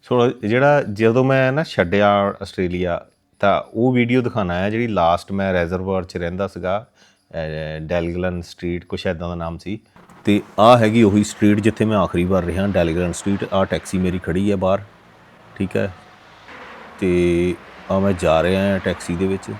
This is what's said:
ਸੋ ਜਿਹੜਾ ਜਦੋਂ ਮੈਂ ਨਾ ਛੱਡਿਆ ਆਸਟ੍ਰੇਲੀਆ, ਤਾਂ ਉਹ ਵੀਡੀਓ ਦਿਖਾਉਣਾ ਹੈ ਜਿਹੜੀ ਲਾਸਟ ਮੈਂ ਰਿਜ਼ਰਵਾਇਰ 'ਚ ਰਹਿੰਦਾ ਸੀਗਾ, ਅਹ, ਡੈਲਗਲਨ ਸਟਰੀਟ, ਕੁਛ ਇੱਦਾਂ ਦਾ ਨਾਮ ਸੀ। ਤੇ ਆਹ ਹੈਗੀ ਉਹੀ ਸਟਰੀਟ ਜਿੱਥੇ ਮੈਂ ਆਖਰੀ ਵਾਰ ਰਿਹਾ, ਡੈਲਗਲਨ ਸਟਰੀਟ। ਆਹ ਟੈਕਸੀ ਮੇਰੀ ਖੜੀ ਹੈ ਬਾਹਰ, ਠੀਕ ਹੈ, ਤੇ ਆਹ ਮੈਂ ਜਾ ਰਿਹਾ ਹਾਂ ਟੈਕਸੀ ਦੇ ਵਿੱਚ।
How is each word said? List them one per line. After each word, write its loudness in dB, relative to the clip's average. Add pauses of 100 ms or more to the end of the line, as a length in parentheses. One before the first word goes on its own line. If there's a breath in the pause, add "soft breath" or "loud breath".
ਸੋ 2
ਜਿਹੜਾ 2
ਜਦੋਂ 2
ਮੈਂ 2
ਨਾ -2
ਛੱਡਿਆ 2
ਆਸਟ੍ਰੇਲੀਆ, -4 (340)
ਤਾਂ 4 (120)
ਉਹ 2
ਵੀਡੀਓ 2
ਦਿਖਾਉਣਾ -2
ਹੈ -2
ਜਿਹੜੀ -2
ਲਾਸਟ 0
ਮੈਂ -2
ਰਿਜ਼ਰਵਾਇਰ -2
'ਚ -12
ਰਹਿੰਦਾ -6
ਸੀਗਾ, -6 (280 soft breath)
ਅਹ, -10
ਡੈਲਗਲਨ -4
ਸਟਰੀਟ, -8
ਕੁਛ -10
ਇੱਦਾਂ -4
ਦਾ -8
ਨਾਮ -8
ਸੀ। -10 (460 soft breath)
ਤੇ 2 (180)
ਆਹ 8
ਹੈਗੀ 4
ਉਹੀ 4
ਸਟਰੀਟ 2
ਜਿੱਥੇ 0
ਮੈਂ 0
ਆਖਰੀ 0
ਵਾਰ 0
ਰਿਹਾ, -2
ਡੈਲਗਲਨ 0
ਸਟਰੀਟ। -4
ਆਹ 2
ਟੈਕਸੀ -6
ਮੇਰੀ -2
ਖੜੀ -2
ਹੈ 0
ਬਾਹਰ, 0 (760)
ਠੀਕ -4
ਹੈ, -4 (1040)
ਤੇ 2 (360)
ਆਹ 0
ਮੈਂ 2
ਜਾ 2
ਰਿਹਾ 0
ਹਾਂ -2
ਟੈਕਸੀ -4
ਦੇ -2
ਵਿੱਚ। -6